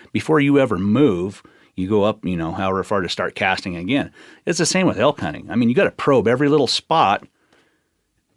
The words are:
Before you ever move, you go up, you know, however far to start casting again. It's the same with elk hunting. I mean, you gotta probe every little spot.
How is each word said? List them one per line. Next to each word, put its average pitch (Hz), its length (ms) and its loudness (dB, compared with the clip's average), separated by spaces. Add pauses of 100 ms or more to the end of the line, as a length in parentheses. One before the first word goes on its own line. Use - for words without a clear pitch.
(120)
Before 151 280 0
you 139 180 4
ever 117 180 2
move, 101 640 2 (360)
you 92 120 -4
go 104 140 2
up, 107 220 -2
you 90 120 -4
know, 82 140 -4
however 95 320 -2
far 98 200 -2
to 87 60 -6
start - 280 -6
casting 92 400 -2
again. 92 340 -4 (340)
It's 165 140 -4
the 165 80 0
same 180 220 0
with 104 100 -2
elk 139 220 0
hunting. - 320 -8
I - 20 -8
mean, 117 140 2
you 123 80 0
gotta 185 160 0
probe 123 340 2
every 127 220 2
little 143 180 2
spot. 110 560 0 (1160)